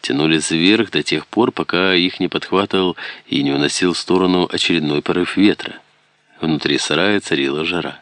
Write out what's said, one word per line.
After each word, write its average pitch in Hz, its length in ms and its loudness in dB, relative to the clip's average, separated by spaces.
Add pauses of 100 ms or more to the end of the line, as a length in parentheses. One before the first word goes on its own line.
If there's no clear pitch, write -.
тянулись 76 500 0
вверх 98 400 2
до 76 100 0
тех 78 240 -4
пор, 120 260 0
пока 90 440 0
их 90 240 0
не 90 80 0
подхватывал 95 680 0 (300)
и - 160 -2
не 69 100 0
уносил 73 420 0
в - 40 -2
сторону 90 520 2
очередной 76 520 0
порыв 85 340 -2
ветра. - 440 2 (600)
Внутри 71 380 0
сарая 95 420 2
царила 71 460 -2
жара. 78 360 -4